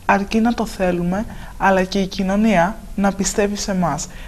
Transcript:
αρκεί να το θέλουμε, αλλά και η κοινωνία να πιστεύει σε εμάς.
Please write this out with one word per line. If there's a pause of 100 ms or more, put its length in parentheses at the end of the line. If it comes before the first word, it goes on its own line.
αρκεί
να
το
θέλουμε, (320)
αλλά
και
η
κοινωνία (200)
να
πιστεύει
σε
εμάς. (200)